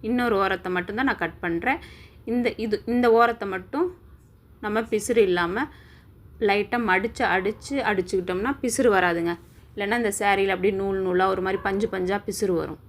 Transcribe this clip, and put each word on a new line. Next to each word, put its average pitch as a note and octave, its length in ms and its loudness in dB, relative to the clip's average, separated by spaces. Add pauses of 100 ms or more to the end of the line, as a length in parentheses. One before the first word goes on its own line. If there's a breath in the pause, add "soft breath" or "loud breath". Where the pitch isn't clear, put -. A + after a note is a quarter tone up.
இன்னொரு A#3+ 340 0
ஓரத்தை F#3+ 360 0
மட்டும்தான் G3+ 340 -2
நான் A#3+ 120 0
கட் E3 220 -4
பண்றேன். F3 380 -2 (480 loud breath)
இந்த, A#3+ 300 0
இது, G#3+ 300 -2
இந்த A#3+ 260 4
ஓரத்தை A#3 360 4
மட்டும் C4+ 500 -4 (640)
நம்ம G#3+ 200 -2
பிசுறு A3 360 0
இல்லாம F#3 460 2 (760 loud breath)
லைட்டா G#3 400 0
மடிச்சு G#3 400 0
அடிச்சு F#3+ 520 -2
அடிச்சுக்கிட்டோம்னா G3 880 -2
பிசுறு A#3 360 2
வராதுங்க. E3+ 420 0 (360 loud breath)
இல்லைன்னா G#3 220 -2
இந்த A3 220 0
சாரியில G3 300 2
அப்படியே F#3+ 240 0
நூல் F#3+ 320 -2
நூலா F#3 200 2
ஒரு F#3+ 160 0
மாதிரி F#3+ 200 -2
பஞ்சு G3+ 260 -2
பஞ்சா F#3+ 400 -2
பிசுறு F#3+ 260 -2
வரும். D#3 360 -4